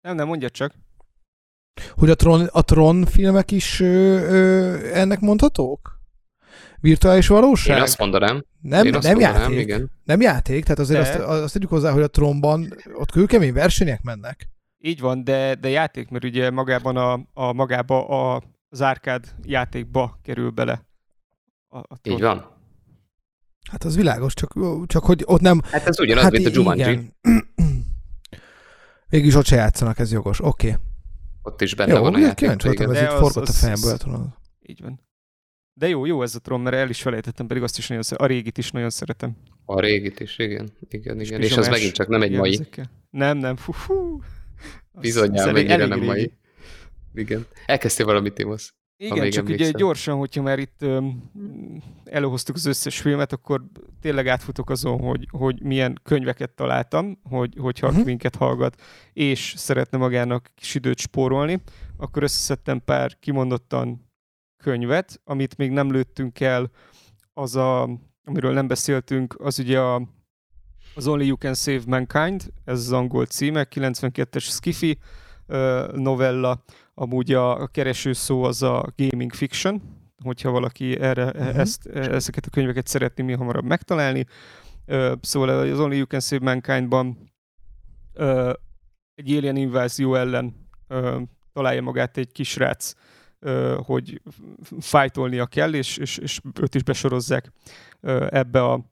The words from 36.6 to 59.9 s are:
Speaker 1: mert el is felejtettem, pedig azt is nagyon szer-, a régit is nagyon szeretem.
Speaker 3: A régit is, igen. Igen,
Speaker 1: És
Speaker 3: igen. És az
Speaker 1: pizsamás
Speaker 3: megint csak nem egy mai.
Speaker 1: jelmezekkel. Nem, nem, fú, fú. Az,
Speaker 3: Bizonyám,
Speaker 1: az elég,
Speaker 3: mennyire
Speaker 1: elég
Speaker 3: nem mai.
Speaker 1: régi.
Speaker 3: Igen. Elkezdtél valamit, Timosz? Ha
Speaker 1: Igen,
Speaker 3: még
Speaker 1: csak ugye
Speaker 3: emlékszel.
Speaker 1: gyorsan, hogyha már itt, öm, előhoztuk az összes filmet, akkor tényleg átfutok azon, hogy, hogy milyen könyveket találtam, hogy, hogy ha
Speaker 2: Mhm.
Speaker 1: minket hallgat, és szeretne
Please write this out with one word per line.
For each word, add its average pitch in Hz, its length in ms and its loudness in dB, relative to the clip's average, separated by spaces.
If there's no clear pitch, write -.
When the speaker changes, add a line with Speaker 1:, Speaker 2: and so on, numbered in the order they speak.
Speaker 1:
mert 127 140 -2
el 131 140 0
is 117 120 -8
felejtettem, 120 460 -6
pedig 123 160 -4
azt - 140 -6
is 117 100 -10
nagyon 113 160 -6
szer-, - 180 -6
a 139 40 2
régit 123 320 -2
is 127 140 -8
nagyon 120 180 -4
szeretem. - 480 -8
Speaker 3:
A 98 140 -2
régit 101 400 0
is, - 180 -12
igen. 107 320 -6
Igen, 110 300 -10
Speaker 1:
És 107 80 -8
Speaker 3:
igen. 110 140 -8
És 107 40 0
az 113 100 2
Speaker 1:
pizsamás 117 140 4
Speaker 3:
megint 98 160 0
csak 95 120 -2
nem 113 140 2
egy 101 100 2
mai. 95 200 2
Speaker 1:
jelmezekkel. 131 400 -6
Nem, 143 280 0
nem, 127 180 -4
fú, - 160 -12
fú. 349 480 -4
Az, - 100 -18
Speaker 3:
Bizonyám, 113 320 2
Speaker 1:
az 101 80 2
elég, 98 120 2
Speaker 3:
mennyire 107 200 4
Speaker 1:
elég 175 160 2
Speaker 3:
nem 98 100 -2
mai. 101 200 -2
Speaker 1:
régi. 117 140 -4
Speaker 3:
Igen. 110 320 -6
Elkezdtél 120 400 0
valamit, 101 280 2
Timosz? 104 400 -8
Ha 202 80 -14
Speaker 1:
Igen, 208 140 -4
Speaker 3:
még 101 120 0
Speaker 1:
csak 104 120 -2
ugye 104 100 -4
Speaker 3:
emlékszel. 156 260 -2
Speaker 1:
gyorsan, 156 380 -2
hogyha 139 240 -6
már 135 180 -2
itt, 135 220 -12
öm, 131 420 -4
előhoztuk 135 500 -4
az 160 100 -8
összes 139 360 -4
filmet, 143 320 -2
akkor 131 280 -4
tényleg 139 260 -2
átfutok 127 420 -4
azon, 123 300 -4
hogy, 123 320 -6
hogy 131 320 -4
milyen 131 400 -2
könyveket 131 480 -4
találtam, 135 720 -4
hogy, 123 360 -6
hogy 127 200 -6
ha 131 120 0
Speaker 2:
Mhm. 180 100 4
Speaker 1:
minket 123 340 -2
hallgat, 127 460 -2
és 139 440 -2
szeretne 131 400 -4